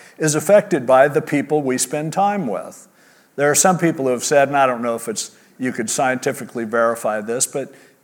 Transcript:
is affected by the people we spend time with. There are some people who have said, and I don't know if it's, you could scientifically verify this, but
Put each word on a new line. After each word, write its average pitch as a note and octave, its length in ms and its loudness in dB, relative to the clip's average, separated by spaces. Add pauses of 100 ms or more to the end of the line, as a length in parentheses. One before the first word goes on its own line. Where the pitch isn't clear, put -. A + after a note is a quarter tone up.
(180)
is D#3 180 0
affected F#3 500 2
by C3 220 6
the D3 120 0
people D3+ 420 -2
we B2+ 140 -2
spend D3+ 360 -4
time G3+ 340 -2
with. - 400 -8 (480)
There C#3+ 160 2
are C3+ 60 2
some F#3 200 4
people D#3+ 280 -2
who C3 80 0
have A#2+ 100 -4
said, C#3+ 240 4
and C#3+ 100 -4
I C#3 100 4
don't A#2+ 160 -2
know A#2 120 -2
if A2+ 140 -8
it's, - 240 -8 (260)
you B2+ 140 -4
could A2 180 -6
scientifically B2+ 760 -2
verify A2+ 560 0
this, A#2 240 -4
but - 280 -6 (320)